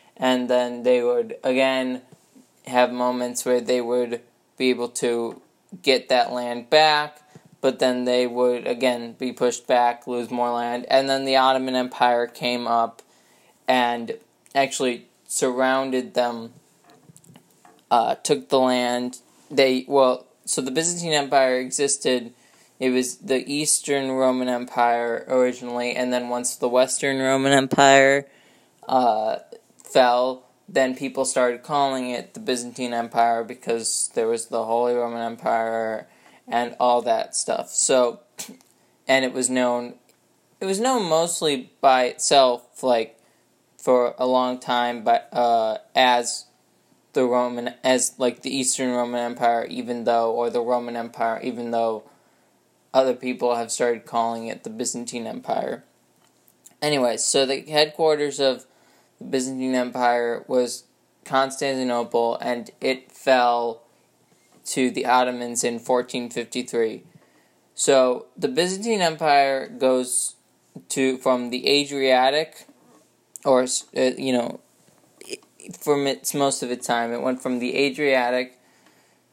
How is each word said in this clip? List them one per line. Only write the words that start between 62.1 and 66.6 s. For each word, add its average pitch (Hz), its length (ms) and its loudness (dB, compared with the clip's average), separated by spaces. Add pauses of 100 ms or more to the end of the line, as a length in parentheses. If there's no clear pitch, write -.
and 120 300 -6 (100)
it 131 300 -4
fell 120 720 2 (840)
to 131 220 0
the 117 160 -4
Ottomans 123 600 0
in 120 160 -4
fourteen 123 500 -2
fifty-three. 117 720 -4 (720)